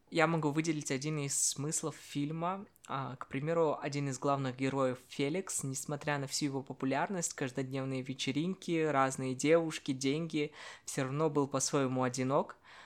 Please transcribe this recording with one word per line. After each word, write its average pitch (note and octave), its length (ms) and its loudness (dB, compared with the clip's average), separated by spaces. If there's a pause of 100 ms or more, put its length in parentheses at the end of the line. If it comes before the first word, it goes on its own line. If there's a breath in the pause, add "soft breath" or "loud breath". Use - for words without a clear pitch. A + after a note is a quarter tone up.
(100)
Я D#3+ 160 6
могу D#3+ 240 2
выделить D#3 400 0
один D3 280 -2
из C#3 160 -2 (140)
смыслов D3 480 -4
фильма. E3 680 -4 (220)
А, C3 280 -6
к - 120 -14
примеру, D#3 540 2
один C#3+ 260 -2
из B2+ 100 -4
главных C#3 380 0
героев, C3 420 2 (100)
Феликс, D#3+ 560 -2
несмотря C#3+ 540 -2
на C#3 80 -4
всю - 200 -2
его C3+ 160 -2
популярность, D3 720 -2
каждодневные C3+ 680 -4
вечеринки, D#3 840 -2
разные C3+ 500 2
девушки, D#3 580 4
деньги, D3 600 0 (320 loud breath)
всё - 200 -2
равно D3 260 0
был C#3 180 4
по-своему C3 540 2
одинок. B2+ 540 2 (300 loud breath)